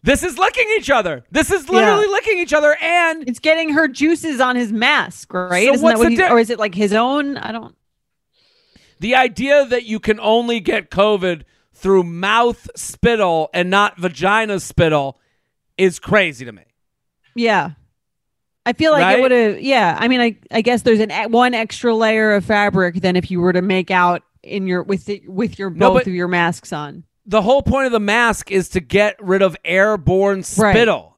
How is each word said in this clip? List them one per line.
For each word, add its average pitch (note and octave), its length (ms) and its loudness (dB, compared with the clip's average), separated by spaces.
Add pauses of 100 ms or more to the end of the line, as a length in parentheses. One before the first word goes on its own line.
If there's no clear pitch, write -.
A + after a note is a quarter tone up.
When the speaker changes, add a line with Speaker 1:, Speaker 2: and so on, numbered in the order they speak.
Speaker 1:
this C#4 200 2
is D#4+ 160 -6
licking G#4 260 0 (140)
each C4+ 120 -6
other. F3 400 0
This C#4+ 200 0
is D#4+ 180 -2
literally G4+ 380 4
Speaker 2:
Yeah. G4 60 -2
Speaker 1:
licking G#4 260 -2
each F4 160 -4
other, D4+ 260 2
and E4 480 -2
Speaker 2:
It's A#3+ 100 -8
getting D#4+ 320 0
her D#4 180 2
juices D4+ 520 -2
on B3+ 160 0
his A#3+ 160 -4
mask, A3+ 640 -4
right? F3+ 320 0
Speaker 1:
So C#4 80 4
Speaker 2:
Isn't D4+ 100 -2
Speaker 1:
what's E4 100 6
Speaker 2:
that A3 40 0
what A#3 60 4
Speaker 1:
the A#3 60 4
Speaker 2:
he, A#3 60 0
Speaker 1:
di- F4+ 140 2
Speaker 2:
or A#3+ 80 4
is A3+ 120 0
it, A#3 80 -6
like, G#3 160 -4
his G3+ 200 0
own? C#4 420 -2
I - 160 -10
don't A3+ 220 -14 (1300)
Speaker 1:
The A3+ 140 -2
idea C4 520 2
that A#3+ 180 -4
you G#3+ 160 -6
can G#3+ 200 -2
only A#3 400 0
get F#3 300 -4
covid F#3 520 0 (320)
through F#3+ 300 2
mouth G#3 720 -2
spittle F#3 760 -2
and F3+ 180 -2
not G3+ 280 2
vagina F#3 640 -2
spittle D3+ 580 -2 (580)
is F#3 220 0
crazy D#3+ 460 -2
to A#2+ 80 -14
me. E2 120 -20 (680)
Speaker 2:
Yeah. G#3 360 0 (960)
I A#3+ 80 -2
feel G#3+ 180 2
like F#3+ 100 4
Speaker 1:
Right? G3 160 4
Speaker 2:
it B3 40 2
would've, A#3+ 400 2
yeah. A3+ 360 0
I A3+ 100 -2
mean, B3+ 120 2
I, A#3 160 0 (140)
I A3+ 100 -2
guess A3+ 220 0
there's A3+ 180 4
an G#3+ 100 -2
e-, G3+ 180 -4
one B3 260 2
extra A3+ 400 -2
layer A3 400 2
of G3+ 100 0
fabric F#3+ 560 0
than F3+ 160 0
if F3+ 140 -2
you F3+ 100 -4
were F3+ 140 2
to F3+ 80 0
make F#3 280 -2
out F3+ 320 2 (200)
in F#3+ 240 -8
your, F3+ 160 -2
with F#3+ 260 -6
it, G3+ 200 -10
with F#3+ 300 -6
your, G3 120 -8
Speaker 1:
No, E3 200 2
Speaker 2:
both B3+ 100 2
Speaker 1:
but A#3+ 80 -4
Speaker 2:
of F#3 60 -4
your F3 140 -2
masks F3 440 -2
on. D3+ 320 -12 (200)
Speaker 1:
the G#3+ 160 0
whole C4 220 2
point C4+ 240 0
of A#3+ 60 0
the A3 80 2
mask G#3+ 500 0
is F#3+ 200 -2
to F#3 100 -2
get G3 420 0
rid F#3+ 180 0
of F#3 240 2
airborne F#3+ 760 2
Speaker 2:
Right. F#3 60 -10
Speaker 1:
spittle. G3+ 720 0